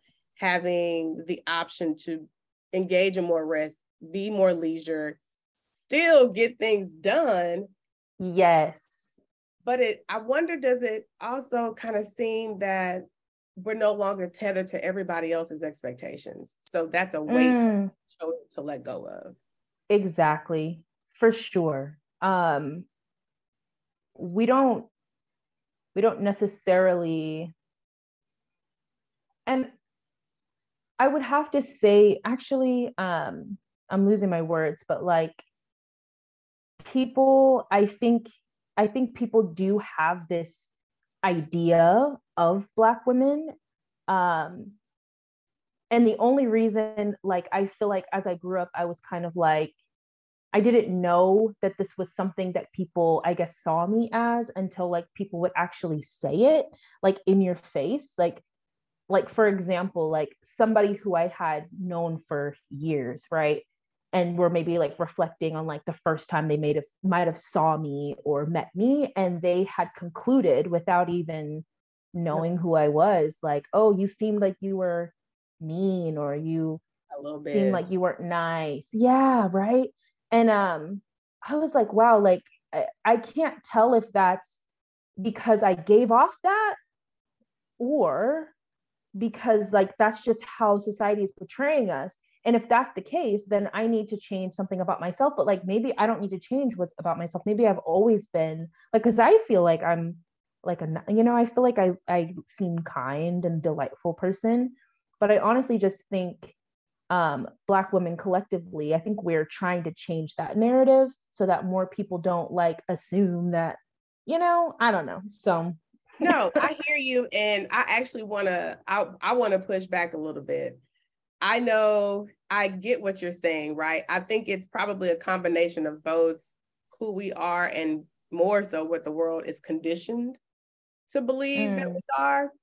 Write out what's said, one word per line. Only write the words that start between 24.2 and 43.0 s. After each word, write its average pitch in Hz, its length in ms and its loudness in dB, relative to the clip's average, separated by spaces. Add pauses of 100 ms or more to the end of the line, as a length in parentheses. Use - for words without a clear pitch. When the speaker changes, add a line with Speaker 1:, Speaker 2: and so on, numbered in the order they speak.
Speaker 2:
don't, 254 420 2 (1080)
we 196 60 -2
don't 226 200 2
necessarily, 175 1300 0 (1900)
and 262 240 -2 (1300)
I 262 80 4
would 294 140 0
have 285 300 -2
to 277 100 0
say, 208 640 6
actually, 247 720 -2
um, 185 600 -6 (320)
I'm 196 180 4
losing 202 220 2
my 170 120 0
words, 160 460 -2
but, - 160 -4
like, 165 400 0 (1400)
people, 269 840 4
I 202 140 4
think, 233 440 0 (480)
I 208 100 4
think 240 280 -4
people 226 280 2
do 190 360 -2
have 165 480 -4
this 170 440 -6 (520)
idea 170 920 4 (200)
of 180 380 2
Black 233 300 4